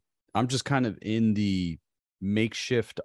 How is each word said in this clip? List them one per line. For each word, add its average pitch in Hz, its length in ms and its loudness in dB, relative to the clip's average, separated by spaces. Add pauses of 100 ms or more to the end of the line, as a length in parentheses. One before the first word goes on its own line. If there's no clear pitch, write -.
(360)
I'm 120 140 0
just 127 160 -2
kind 135 200 2
of 101 160 -4
in 110 320 2
the 95 460 0 (420)
makeshift 107 840 -2